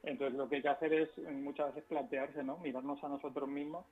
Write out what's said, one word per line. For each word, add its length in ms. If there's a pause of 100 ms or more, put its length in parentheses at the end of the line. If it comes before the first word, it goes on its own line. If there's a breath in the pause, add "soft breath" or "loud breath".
Entonces 340
lo 120
que 80
hay 60
que 60
hacer 240
es, 240
mm, 280
muchas 280
veces 160
plantearse, 540
¿no? 160
Mirarnos 460
a 40
nosotros 400
mismos 440